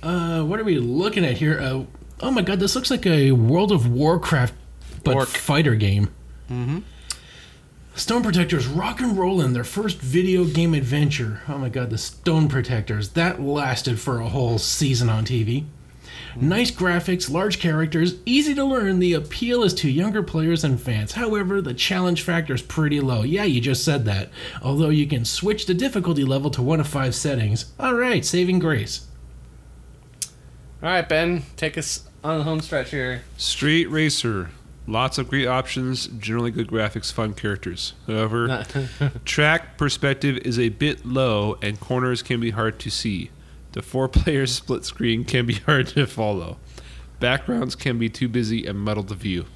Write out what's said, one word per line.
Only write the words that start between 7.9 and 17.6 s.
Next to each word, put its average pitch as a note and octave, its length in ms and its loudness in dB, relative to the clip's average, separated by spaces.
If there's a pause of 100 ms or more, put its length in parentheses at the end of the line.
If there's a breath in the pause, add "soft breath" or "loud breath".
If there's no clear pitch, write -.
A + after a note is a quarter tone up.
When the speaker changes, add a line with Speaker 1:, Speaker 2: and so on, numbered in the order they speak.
Speaker 1:
Stone A#3+ 260 0
Protectors E3+ 460 2
rock F3 320 -2
and A#3 180 2
roll F#3 220 2
in B2+ 120 2
their A#2+ 120 0
first G3+ 340 -4
video F3+ 460 2
game E3 300 2
adventure. C3 760 0
Oh C#3+ 100 -4
my C3 100 -4
god, B2 220 -4
the A2 80 -4
Stone D#3+ 500 0
Protectors. A2 600 -2
That E3 320 0
lasted C3+ 560 -2
for B2 220 -2
a A2+ 80 -4
whole A#2 300 0
season B2 520 2
on A2 140 2
T A#2+ 180 0
V. B2 240 -2 (720 loud breath)
Nice F#3+ 340 2
graphics, F3+ 580 0
large F3+ 300 0
characters, D#3+ 560 2 (100)